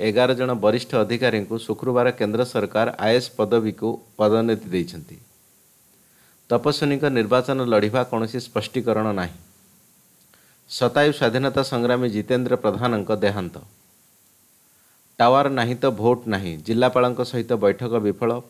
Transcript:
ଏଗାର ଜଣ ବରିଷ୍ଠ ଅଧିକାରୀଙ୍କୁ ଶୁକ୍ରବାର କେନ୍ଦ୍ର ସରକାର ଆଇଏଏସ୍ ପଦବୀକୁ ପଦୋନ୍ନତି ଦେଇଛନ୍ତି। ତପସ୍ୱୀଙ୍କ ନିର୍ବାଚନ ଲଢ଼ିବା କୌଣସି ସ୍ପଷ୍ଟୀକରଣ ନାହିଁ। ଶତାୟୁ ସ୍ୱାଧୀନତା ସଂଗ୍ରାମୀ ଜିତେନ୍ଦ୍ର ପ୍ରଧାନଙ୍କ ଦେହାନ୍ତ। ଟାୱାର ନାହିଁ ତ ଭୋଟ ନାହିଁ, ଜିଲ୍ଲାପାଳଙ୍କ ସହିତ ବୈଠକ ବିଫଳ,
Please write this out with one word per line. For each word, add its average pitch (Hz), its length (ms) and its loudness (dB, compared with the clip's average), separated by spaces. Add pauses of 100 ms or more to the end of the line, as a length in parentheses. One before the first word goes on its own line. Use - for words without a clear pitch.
ଏଗାର 120 340 2
ଜଣ 127 180 -2
ବରିଷ୍ଠ 120 420 0
ଅଧିକାରୀଙ୍କୁ 110 640 0
ଶୁକ୍ରବାର 123 520 0
କେନ୍ଦ୍ର 113 340 -2
ସରକାର 107 420 0 (120)
ଆଇଏଏସ୍ 117 380 0
ପଦବୀକୁ 110 520 0 (300)
ପଦୋନ୍ନତି 110 500 2
ଦେଇଛନ୍ତି। 87 480 -6 (1300)
ତପସ୍ୱୀଙ୍କ 143 540 0
ନିର୍ବାଚନ 127 600 2
ଲଢ଼ିବା 110 400 2
କୌଣସି 113 360 -4
ସ୍ପଷ୍ଟୀକରଣ 110 720 -2
ନାହିଁ। 90 380 -6 (1200)
ଶତାୟୁ 139 420 2
ସ୍ୱାଧୀନତା 131 500 0
ସଂଗ୍ରାମୀ 123 480 0
ଜିତେନ୍ଦ୍ର 123 460 0
ପ୍ରଧାନଙ୍କ 110 600 0
ଦେହାନ୍ତ। 98 400 -2 (1600)
ଟାୱାର 131 300 6
ନାହିଁ 123 260 -2
ତ 127 120 -2
ଭୋଟ 120 400 2
ନାହିଁ, 95 300 -4
ଜିଲ୍ଲାପାଳଙ୍କ 123 640 0
ସହିତ 123 320 -4
ବୈଠକ 104 420 0
ବିଫଳ, 107 560 -2